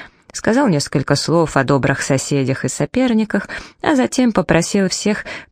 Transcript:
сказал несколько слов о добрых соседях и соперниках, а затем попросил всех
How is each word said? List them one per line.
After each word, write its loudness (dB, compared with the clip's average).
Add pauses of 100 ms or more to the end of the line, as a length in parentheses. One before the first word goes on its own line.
(340)
сказал 0
несколько 0
слов 0
о 2
добрых 0
соседях -2
и -2
соперниках, 0 (340)
а 2
затем 2
попросил 2
всех -4 (260)